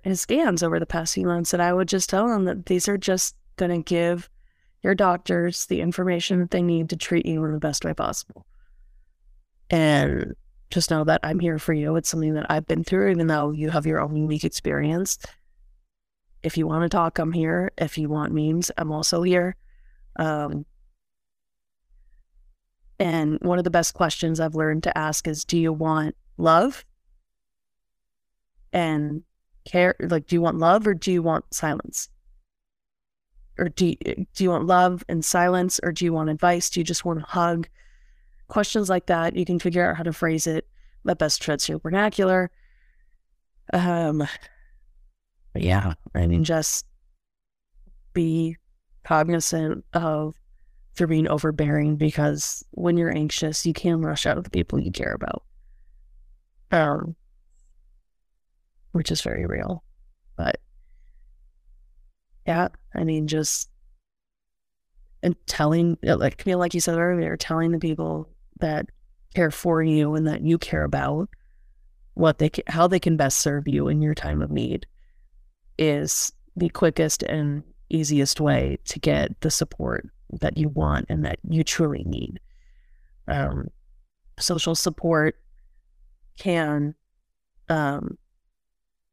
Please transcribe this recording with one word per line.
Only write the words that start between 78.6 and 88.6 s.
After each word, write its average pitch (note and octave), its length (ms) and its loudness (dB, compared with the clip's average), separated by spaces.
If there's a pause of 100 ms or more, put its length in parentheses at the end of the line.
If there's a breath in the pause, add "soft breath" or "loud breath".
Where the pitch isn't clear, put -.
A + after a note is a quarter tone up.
to - 160 -10
get D3 400 0
the D#3+ 100 0
support - 600 -4 (320)
that - 160 -2
you D3+ 100 2
want D3 400 0
and D#3 160 -2
that - 240 -4
you D#3+ 160 2
truly - 420 0
need. - 320 -6 (920)
Um, C#3 400 -2 (680)
social E3 380 -2
support D#3+ 640 0 (1000)
can, D3+ 560 0 (760)
um, D3 480 -2 (960)